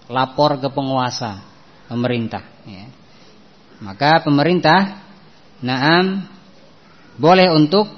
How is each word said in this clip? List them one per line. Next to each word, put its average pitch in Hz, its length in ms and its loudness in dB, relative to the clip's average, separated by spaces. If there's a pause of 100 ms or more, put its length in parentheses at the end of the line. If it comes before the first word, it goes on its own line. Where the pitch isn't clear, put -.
lapor 139 480 0
ke 131 160 -6
penguasa, 127 720 -6 (400)
pemerintah, 120 580 -4 (220)
ya. 101 240 -20 (920)
Maka 143 480 0
pemerintah, 165 800 0 (560)
naam, 165 640 0 (880)
boleh 180 400 4
untuk 156 320 2 (120)